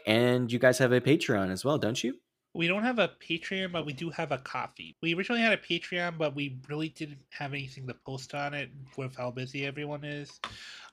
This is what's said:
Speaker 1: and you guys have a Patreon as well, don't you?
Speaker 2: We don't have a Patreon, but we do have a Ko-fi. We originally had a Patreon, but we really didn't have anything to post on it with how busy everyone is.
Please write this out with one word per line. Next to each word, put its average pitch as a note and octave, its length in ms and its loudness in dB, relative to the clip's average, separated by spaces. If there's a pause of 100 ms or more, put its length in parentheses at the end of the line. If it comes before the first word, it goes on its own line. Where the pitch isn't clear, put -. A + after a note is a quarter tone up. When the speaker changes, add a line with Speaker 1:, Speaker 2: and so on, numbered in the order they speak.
Speaker 1:
and A#2+ 420 4
you A#2+ 100 0
guys B2+ 180 8
have B2 160 6
a B2 80 6
Patreon A2 500 4
as F#2 140 -4
well, C#3+ 120 2
don't G#2+ 240 0
you? B3 140 -2 (380)
Speaker 2:
We E3+ 140 0
don't G3+ 160 0
have A#3+ 160 0
a E3 120 4 (100)
Patreon, F#3 500 -4
but E3 140 -2
we D3 80 -6
do E3 160 -4
have D3+ 240 -2
a C3 40 -2
Ko-fi. A#2+ 640 -8
We E3 140 2
originally A#3 260 0
had A3+ 120 6
a F#3 40 2
Patreon, F3 600 -2
but D3 180 0
we C#3+ 320 -6
really D#3 220 -4
didn't D3 300 -12 (100)
have C#3+ 240 -8
anything C3+ 340 -10
to B2 60 -8 (120)
post C3+ 300 -10
on C#3+ 180 -4
it C#3 160 -6 (280)
with C3 180 -6
how B2 160 -6
busy C3 340 -6
everyone D3 380 -6
is. D3 360 -10 (540)